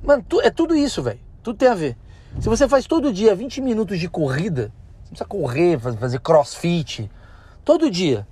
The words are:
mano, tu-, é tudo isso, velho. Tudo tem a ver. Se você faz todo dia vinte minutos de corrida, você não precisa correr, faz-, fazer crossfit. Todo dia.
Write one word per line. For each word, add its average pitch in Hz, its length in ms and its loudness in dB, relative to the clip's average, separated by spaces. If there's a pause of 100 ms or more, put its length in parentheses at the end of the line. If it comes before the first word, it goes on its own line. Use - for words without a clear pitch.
mano, 277 240 4
tu-, 359 140 0
é - 80 4
tudo 330 260 0
isso, 285 260 0
velho. 120 180 -4 (220)
Tudo 226 160 -8
tem 262 100 4
a 240 80 4
ver. 151 220 -4 (420)
Se - 80 -2
você 233 200 2
faz 262 180 2
todo 294 280 0
dia 202 220 4
vinte 247 260 -8
minutos 214 380 -2
de 175 100 -6
corrida, 151 540 -2
você - 420 -16
não - 40 -20
precisa - 160 -12
correr, 160 540 0
faz-, 117 160 -6
fazer 123 240 -4
crossfit. 156 880 0 (540)
Todo 320 260 4
dia. 156 420 -2